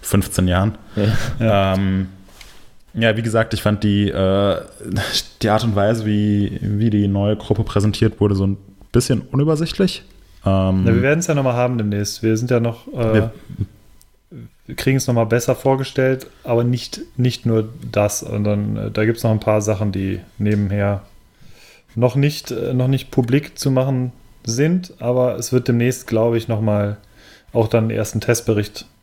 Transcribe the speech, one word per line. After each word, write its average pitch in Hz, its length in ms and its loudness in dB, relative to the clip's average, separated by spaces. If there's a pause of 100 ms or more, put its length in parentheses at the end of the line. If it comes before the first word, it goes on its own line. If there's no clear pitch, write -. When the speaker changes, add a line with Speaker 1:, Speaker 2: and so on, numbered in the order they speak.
Speaker 1:
fünfzehn - 460 0
Jahren. 95 280 0 (200)
Speaker 2:
Ja. 104 80 0 (340)
Speaker 3:
Ja. 101 360 2
Speaker 1:
Ähm, 95 340 0 (840)
ja, 113 240 2
wie 113 60 -4
gesagt, 110 320 0
ich - 80 -4
fand 104 220 0
die, 101 260 2
äh, 95 500 0 (800)
die 113 80 0
Art 107 160 4
und 110 120 0
Weise, 107 280 2
wie, 104 560 2
wie 104 300 0
die 104 180 2
neue 101 280 0
Gruppe - 260 -2
präsentiert 104 580 0
wurde, 101 140 4
so 98 120 0
ein 98 100 -2 (340)
bisschen 127 300 2
unübersichtlich. 160 800 -2 (420)
Ähm, 95 420 2
Speaker 3:
Ja, 113 80 4
wir 120 80 2
werden's 156 260 2
ja 160 60 2
nochmal 135 180 0
haben 123 260 0
demnächst. 104 460 -2
Wir 110 120 4
sind 120 140 -2
ja 123 80 4
noch, 117 300 -4
äh, 113 260 0
Speaker 1:
wir 110 160 4 (1400)
Speaker 3:
wir - 100 -12
kriegen's 135 300 0
nochmal 117 200 2
besser 120 280 0
vorgestellt, 131 720 0 (180)
aber 120 200 0
nicht, 120 360 -4 (160)
nicht 123 280 0
nur 110 240 2 (240)
das, 104 280 0
sondern, 104 560 -2
äh, 104 140 -6
da 107 140 0
gibt's 113 180 0
noch 113 100 2
ein 110 80 2
paar 107 200 2
Sachen, 104 320 -2
die 95 280 -4 (180)
nebenher 101 640 0 (920)
noch 120 220 2
nicht, 147 360 0
äh, 131 200 -4
noch 127 160 0
nicht 135 220 -2
publik 131 480 0
zu 139 120 0
machen 127 420 0 (320)
sind, 160 560 0
aber 123 360 0
es - 160 -6
wird 123 160 2
demnächst, 120 380 0
glaub 113 280 2
ich, 113 140 -2
nochmal 104 480 0 (560)
auch 113 160 0
dann 113 200 0
den 107 100 -4
ersten 110 220 -4
Testbericht 107 680 -2 (160)